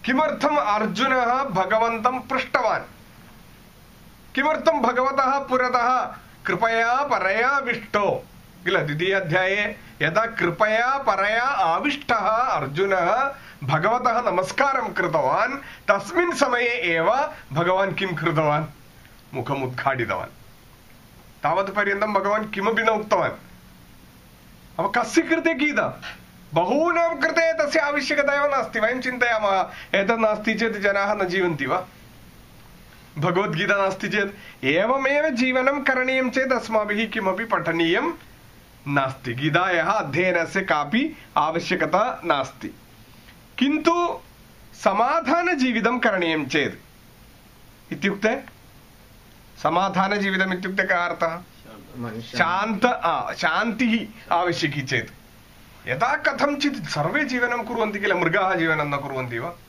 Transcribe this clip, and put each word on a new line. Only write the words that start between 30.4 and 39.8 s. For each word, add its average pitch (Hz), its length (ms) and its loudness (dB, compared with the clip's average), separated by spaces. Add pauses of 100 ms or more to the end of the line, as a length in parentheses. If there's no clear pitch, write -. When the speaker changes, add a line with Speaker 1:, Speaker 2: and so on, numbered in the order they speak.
Speaker 1:
चेत् 220 240 0
जनाः 196 360 0
न 202 120 0
जीवन्ति 175 400 0
वा? 170 220 -2 (1300)
भगवद्गीता 180 580 2
नास्ति 196 340 0
चेत्? - 560 -4
एवमेव 269 640 2
जीवनं 254 520 0
करणीयं 262 480 0
चेत् 262 240 0
अस्माभिः 214 540 0
किमपि 190 380 -2
पठनीयं 170 680 0 (760)
नास्ति। 131 460 -2
गीतायाः 165 580 0